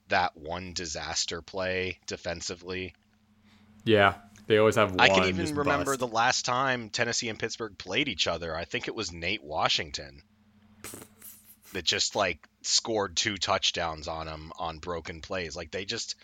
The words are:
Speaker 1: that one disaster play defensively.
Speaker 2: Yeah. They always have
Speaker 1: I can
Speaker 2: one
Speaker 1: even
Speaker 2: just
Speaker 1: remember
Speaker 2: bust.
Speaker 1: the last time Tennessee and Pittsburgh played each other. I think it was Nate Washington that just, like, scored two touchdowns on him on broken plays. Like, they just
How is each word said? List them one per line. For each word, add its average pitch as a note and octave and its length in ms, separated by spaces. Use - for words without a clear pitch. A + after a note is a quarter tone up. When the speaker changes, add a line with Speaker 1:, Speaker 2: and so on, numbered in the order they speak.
Speaker 1:
that F#2 280
one F2 360
disaster E2 720
play F#2 640
defensively. F2+ 880
Speaker 2:
Yeah. G2+ 300
They G#2+ 120
always A2 180
have G#2 240
Speaker 1:
I B2 80
can - 120
Speaker 2:
one F#2 80
Speaker 1:
even F#3 120
Speaker 2:
just D#3 140
Speaker 1:
remember C#3+ 380
Speaker 2:
bust. C3 80
Speaker 1:
the B2+ 60
last A#2 380
time B2+ 460
Tennessee A#2 400
and G#2+ 80
Pittsburgh G#2+ 400
played A#2 300
each F#2+ 180
other. E2+ 280
I E2+ 100
think A#2+ 240
it C3+ 60
was G#2 180
Nate F2 300
Washington D2+ 800
that F2+ 120
just, - 300
like, F#2 320
scored G2+ 540
two G#2+ 200
touchdowns E2+ 720
on D#2+ 220
him D#2 300
on E2 200
broken E2 420
plays. E2+ 360
Like, F2 140
they F#2+ 140
just - 400